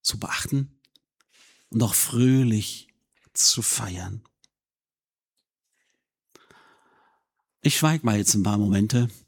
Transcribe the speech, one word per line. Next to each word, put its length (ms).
zu 160
beachten 640
und 140
auch 100
fröhlich 920
zu 300
feiern. 640
Ich 120
schweig 260
mal 140
jetzt 160
ein 80
paar 160
Momente. 500